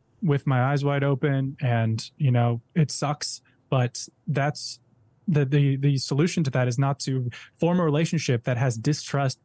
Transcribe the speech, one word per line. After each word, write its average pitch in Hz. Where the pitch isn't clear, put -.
with 143
my 127
eyes 139
wide 143
open, 139
and, 117
you 139
know, 120
it 156
sucks, -
but 123
that's, 143
the, 147
the, 139
the 139
solution 160
to 131
that 127
is 123
not 139
to 131
form 175
a 180
relationship 147
that 127
has 123
distrust 139